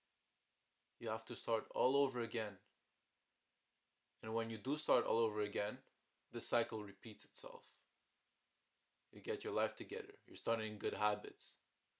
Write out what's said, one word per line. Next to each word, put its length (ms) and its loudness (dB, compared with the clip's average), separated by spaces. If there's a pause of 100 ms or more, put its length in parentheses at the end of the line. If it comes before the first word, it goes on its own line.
(1000)
You 120 -4
have 160 -4
to 100 -8
start 380 0
all 220 4
over 240 4
again. 340 -2 (1700)
And 100 -4
when 160 2
you 80 -4
do 220 -2
start 260 4
all 140 2
over 240 2
again, 340 -2 (560)
the 80 -6
cycle 420 2
repeats 440 -12
itself. 340 -10 (1500)
You 80 -16
get 220 -2
your 100 -2
life 220 2
together. 400 -8 (140)
You're 80 -14
starting 420 0
good 160 0
habits. 600 0 (460)